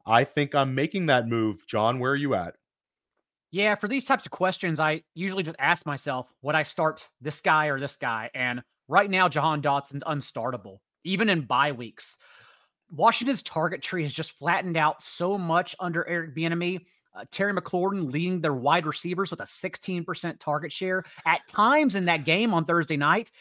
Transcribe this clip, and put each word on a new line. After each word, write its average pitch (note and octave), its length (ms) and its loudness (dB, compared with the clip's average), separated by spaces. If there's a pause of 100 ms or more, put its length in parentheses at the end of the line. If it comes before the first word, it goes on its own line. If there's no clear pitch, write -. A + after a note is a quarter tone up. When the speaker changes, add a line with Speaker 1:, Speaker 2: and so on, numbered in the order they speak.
Speaker 1:
I A#2 180 6
think C#3+ 300 -2
I'm C3+ 200 2
making E3+ 320 -2
that B2 220 4
move. A2 380 0
John, A#2 320 2
where B2+ 140 0
are C#3 40 0
you C#3+ 180 0
at? F2 220 -4 (920)
Speaker 2:
Yeah, G3+ 240 2
for G#3 120 -2
these A#3+ 180 -2
types C4+ 200 0
of - 80 -16
questions, F3+ 480 0
I D#3 220 0 (120)
usually F#3+ 280 -4
just D#3+ 160 -8
ask D#3 260 2
myself, C3+ 560 -6
would C#3+ 140 0
I D#3 80 4
start D#3 440 -2 (140)
this D3 220 -8
guy D#3 240 4
or C#3 120 0
this C3+ 180 -6
guy? A#2 380 -4
And B2 280 -4 (260)
right G3 220 4
now, F#3 180 4
Jahan D3+ 340 0
Dotson's C#3+ 420 -2
unstartable, B2 720 -6 (260)
even F#3+ 240 0
in E3+ 140 2
bye C3+ 300 4
weeks. - 460 -12 (720)
Washington's A3 520 2
target E3 400 -2
tree F3 200 -4
has C#3+ 100 -4
just - 200 -8
flattened E3+ 440 -2
out D#3 260 0
so F#3+ 360 -4
much F3 420 0
under E3+ 260 -4
Eric E3 300 -4
Bieniemy. E3+ 440 -2 (340)
Uh, G#2 160 -12
Terry G3+ 240 0
McLaurin F3+ 580 -2
leading F3 280 0
their D#3+ 120 0
wide C#3+ 320 2
receivers F3 460 -4
with - 100 -8
a G2+ 60 -10
sixteen - 580 -6
percent E3+ 340 -6
target D3+ 340 -4
share. F#3 320 -2 (200)
At E3 240 2
times B3+ 460 4
in F#3+ 120 0
that D#3+ 180 2
game G3+ 280 2
on E3 120 2
Thursday E3 320 2
night, D#3+ 340 2 (100)